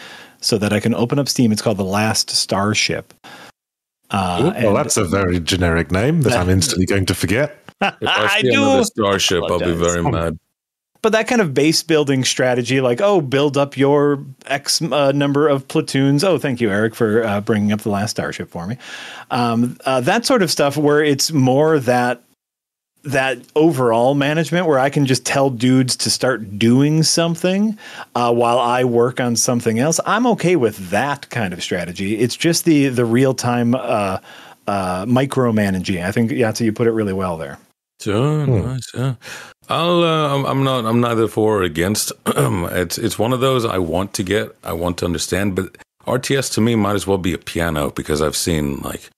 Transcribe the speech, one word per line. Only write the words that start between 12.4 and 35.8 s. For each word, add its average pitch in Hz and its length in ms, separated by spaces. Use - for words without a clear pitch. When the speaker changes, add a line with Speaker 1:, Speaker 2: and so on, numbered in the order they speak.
Speaker 1:
like, 123 220
oh, 202 180
build 139 380
up 139 180
your 143 480
X, - 340
uh, 139 320
number 143 360
of 139 200
platoons. 139 560
Oh, 185 140
thank 127 240
you, 110 80
Eric, 107 240
for, 117 300
uh, 101 180
bringing 104 300
up 107 100
The 110 80
Last 101 220
Starship - 380
for 85 160
me. 117 100
Um, 120 540
uh, 131 180
that 190 220
sort 247 180
of 160 80
stuff 143 280
where 147 260
it's 143 260
more 147 500
that, 123 420
that 131 340
overall 131 600
management 151 520
where 147 120
I 135 100
can 143 160
just 131 220
tell 139 240
dudes 127 460
to - 140
start 107 480
doing 139 440
something, 185 760
uh, 120 180
while 120 260
I 123 260
work 120 360
on 120 160
something 117 420
else. 156 280
I'm 214 220
okay 185 280
with 104 320
that 131 400
kind 104 240
of 87 100
strategy. 92 560
It's 117 160
just 165 300
the, 143 240
the 123 160
real-time, 120 720
uh, 101 460
uh, 95 380
micromanaging. 110 1000